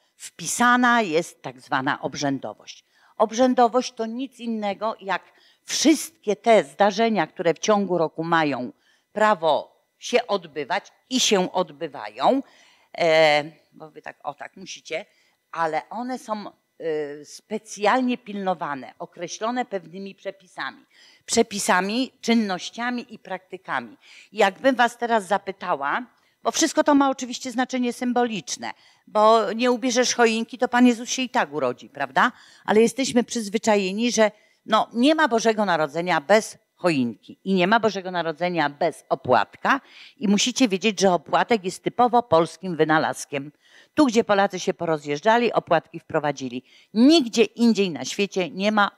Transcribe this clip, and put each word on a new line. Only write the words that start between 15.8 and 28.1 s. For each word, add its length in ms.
one 300
są, 280
e, 60
specjalnie 920
pilnowane, 800
określone 640
pewnymi 500
przepisami. 720
Przepisami, 920
czynnościami 920
i 40
praktykami. 800
Jakbym 420
was 240
teraz 280
zapytała, 800
bo 80
wszystko 340
to 100
ma 160
oczywiście 400
znaczenie 420
symboliczne, 800